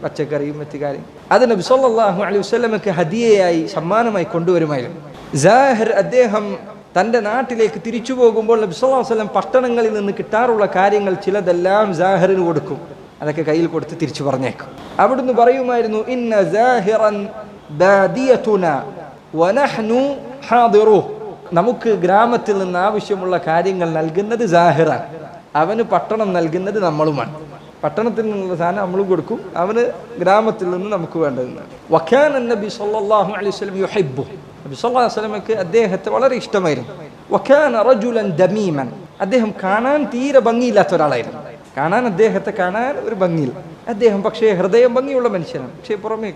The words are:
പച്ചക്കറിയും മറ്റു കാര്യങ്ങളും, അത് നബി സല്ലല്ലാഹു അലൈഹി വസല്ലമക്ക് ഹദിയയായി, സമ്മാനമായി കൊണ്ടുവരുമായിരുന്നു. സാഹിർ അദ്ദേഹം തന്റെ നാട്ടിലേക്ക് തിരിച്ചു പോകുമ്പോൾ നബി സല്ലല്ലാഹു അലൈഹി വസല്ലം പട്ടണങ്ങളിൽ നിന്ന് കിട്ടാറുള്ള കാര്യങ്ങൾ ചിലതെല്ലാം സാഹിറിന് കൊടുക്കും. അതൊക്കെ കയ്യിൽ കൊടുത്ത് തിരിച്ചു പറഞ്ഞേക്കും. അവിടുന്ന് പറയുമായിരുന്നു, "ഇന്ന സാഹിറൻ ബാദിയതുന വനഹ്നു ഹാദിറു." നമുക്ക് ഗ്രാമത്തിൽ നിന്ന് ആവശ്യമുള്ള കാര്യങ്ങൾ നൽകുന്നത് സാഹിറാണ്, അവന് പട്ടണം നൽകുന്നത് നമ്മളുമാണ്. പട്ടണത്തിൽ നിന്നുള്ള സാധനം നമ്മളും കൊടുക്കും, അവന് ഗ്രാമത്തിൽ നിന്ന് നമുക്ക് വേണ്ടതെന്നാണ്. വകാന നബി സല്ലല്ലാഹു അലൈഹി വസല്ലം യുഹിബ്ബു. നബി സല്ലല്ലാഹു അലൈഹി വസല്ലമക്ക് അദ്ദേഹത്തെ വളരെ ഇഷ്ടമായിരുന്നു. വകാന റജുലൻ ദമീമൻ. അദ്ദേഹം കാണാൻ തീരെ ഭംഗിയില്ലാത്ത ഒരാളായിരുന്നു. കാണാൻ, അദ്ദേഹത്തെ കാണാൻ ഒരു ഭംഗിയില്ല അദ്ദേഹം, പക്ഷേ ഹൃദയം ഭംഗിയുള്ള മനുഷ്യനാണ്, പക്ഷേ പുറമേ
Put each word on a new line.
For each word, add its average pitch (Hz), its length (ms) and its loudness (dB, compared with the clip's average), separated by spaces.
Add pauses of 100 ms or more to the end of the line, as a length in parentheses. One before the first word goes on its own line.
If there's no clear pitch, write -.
പച്ചക്കറിയും 147 560 -6
മറ്റു 147 200 -12
കാര്യങ്ങളും, 143 320 -8 (220)
അത് 233 180 6
നബി 190 120 0
സല്ലല്ലാഹു 226 600 2
അലൈഹി 196 160 0
വസല്ലമക്ക് 220 520 -2
ഹദിയയായി, 180 760 2
സമ്മാനമായി 196 580 0
കൊണ്ടുവരുമായിരുന്നു. 160 760 0 (360)
സാഹിർ 220 560 4
അദ്ദേഹം 202 840 0 (260)
തന്റെ 226 200 2
നാട്ടിലേക്ക് 220 680 0
തിരിച്ചു 240 260 -6
പോകുമ്പോൾ 226 480 4
നബി 202 120 -2
സല്ലല്ലാഹു 262 300 2
അലൈഹി - 120 -2
വസല്ലം 214 140 -2
പട്ടണങ്ങളിൽ 233 680 0
നിന്ന് 202 180 -2
കിട്ടാറുള്ള 214 640 0
കാര്യങ്ങൾ 202 380 2
ചിലതെല്ലാം 185 800 0
സാഹിറിന് 185 520 2
കൊടുക്കും. 151 340 -2 (420)
അതൊക്കെ 151 200 -4
കയ്യിൽ 160 240 2
കൊടുത്ത് 156 360 -6
തിരിച്ചു 151 220 -4
പറഞ്ഞേക്കും. 131 420 -2 (340)
അവിടുന്ന് 254 320 2
പറയുമായിരുന്നു, 233 680 2
"ഇന്ന 220 540 0
സാഹിറൻ 214 760 2 (420)
ബാദിയതുന 190 1120 2 (520)
വനഹ്നു 233 800 2 (340)
ഹാദിറു." 220 540 6 (500)
നമുക്ക് 226 380 0
ഗ്രാമത്തിൽ 208 680 2
നിന്ന് 180 200 -2
ആവശ്യമുള്ള 185 680 -2
കാര്യങ്ങൾ 175 440 0
നൽകുന്നത് 196 560 -2
സാഹിറാണ്, 160 560 4 (540)
അവന് 196 260 0
പട്ടണം 202 500 -2
നൽകുന്നത് 180 500 -2
നമ്മളുമാണ്. 151 580 -2 (440)
പട്ടണത്തിൽ 220 460 -4
നിന്നുള്ള 190 260 -4
സാധനം 175 260 -2
നമ്മളും 190 260 -2
കൊടുക്കും, 185 480 -4
അവന് 220 360 0 (280)
ഗ്രാമത്തിൽ 202 500 2
നിന്ന് 185 220 -6
നമുക്ക് 165 260 -6
വേണ്ടതെന്നാണ്. 127 480 -4 (240)
വകാന 269 480 2
നബി 233 300 -4
സല്ലല്ലാഹു 208 640 0
അലൈഹി 196 240 -4
വസല്ലം 196 220 -8
യുഹിബ്ബു. 165 440 -2 (440)
നബി 139 80 -12
സല്ലല്ലാഹു 240 320 0
അലൈഹി 214 140 -4
വസല്ലമക്ക് 214 320 -6
അദ്ദേഹത്തെ 190 580 0
വളരെ 247 260 2
ഇഷ്ടമായിരുന്നു. 156 540 -2 (400)
വകാന 254 520 2
റജുലൻ 220 480 2
ദമീമൻ. 170 640 0 (280)
അദ്ദേഹം 214 420 0
കാണാൻ 240 420 0
തീരെ 262 360 2
ഭംഗിയില്ലാത്ത 214 540 2
ഒരാളായിരുന്നു. 143 480 0 (340)
കാണാൻ, 185 300 0
അദ്ദേഹത്തെ 196 520 0
കാണാൻ 202 380 -2
ഒരു 226 180 -6
ഭംഗിയില്ല 165 400 0 (340)
അദ്ദേഹം, 202 340 2
പക്ഷേ 220 300 2
ഹൃദയം 208 420 4
ഭംഗിയുള്ള 254 340 0
മനുഷ്യനാണ്, 156 420 -6
പക്ഷേ - 240 -8
പുറമേ 214 420 -6